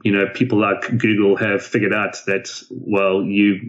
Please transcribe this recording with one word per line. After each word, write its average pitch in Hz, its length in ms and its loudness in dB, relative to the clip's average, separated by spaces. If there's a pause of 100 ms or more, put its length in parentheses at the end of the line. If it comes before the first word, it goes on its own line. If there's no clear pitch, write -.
you 104 80 2
know, 98 200 2
people 120 240 0
like 104 400 0
Google 104 380 4
have 101 260 -2
figured 101 320 -2
out 104 220 -2 (120)
that, 98 220 -2 (220)
well, 98 520 0
you 101 460 2